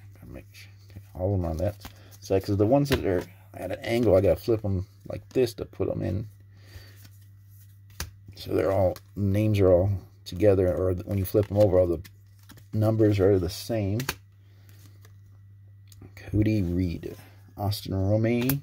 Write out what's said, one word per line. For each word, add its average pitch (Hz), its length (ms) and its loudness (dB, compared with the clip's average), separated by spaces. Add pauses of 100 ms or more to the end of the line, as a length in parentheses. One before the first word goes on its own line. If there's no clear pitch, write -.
(140)
Gotta 62 180 -20
make 64 180 -18
sure, - 220 -20 (180)
okay, - 100 -18 (140)
all 98 200 -2
of 92 60 0
them 82 100 -2
on 80 80 -4
that 90 180 -4 (440)
side, 98 220 0
'cause 101 160 -2
the 104 80 4
ones 139 240 2
that 80 160 0
are 90 180 0 (300)
at - 160 -10
an - 100 -8
angle, 117 340 2
I 95 60 6
gotta 95 160 4
flip 110 260 -2
'em 95 240 -4 (200)
like - 240 -12
this 127 240 0
to 76 100 -10
put - 240 -6
'em - 140 -4
in. 98 260 -4 (2000)
So - 200 -8
they're 92 180 0
all, 95 240 2 (200)
names 101 440 0
are 92 120 6
all 92 180 4 (340)
together, 92 500 2
or 92 200 0
when 98 220 -6
you 95 80 -2
flip 104 260 0
'em 101 60 -2
over, 98 220 4
all 90 80 4
the 85 160 -2 (720)
numbers 107 460 2
are 98 200 6
the 85 100 -2
same. 104 520 -4 (2250)
Cody 107 460 0
Reed, 87 540 -4 (400)
Austin 101 380 -6
Romey 113 680 0